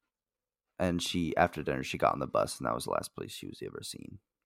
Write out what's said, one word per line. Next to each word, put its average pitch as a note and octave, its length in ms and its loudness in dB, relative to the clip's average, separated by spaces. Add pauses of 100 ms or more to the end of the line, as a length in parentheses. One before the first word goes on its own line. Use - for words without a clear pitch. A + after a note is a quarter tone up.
(800)
And F2 220 2
she, E2+ 340 0
after E2+ 260 4
dinner, C2+ 220 0
she - 140 -4
got - 160 6
on - 60 -2
the C2 80 -2
bus, - 300 2
and C2 100 -2
that A1+ 80 0
was B1 100 -4
the G1+ 60 -2
last G1+ 240 -2
place - 160 -8
she - 160 -10
was - 140 -12
ever G1+ 220 -10
seen. - 360 -12 (260)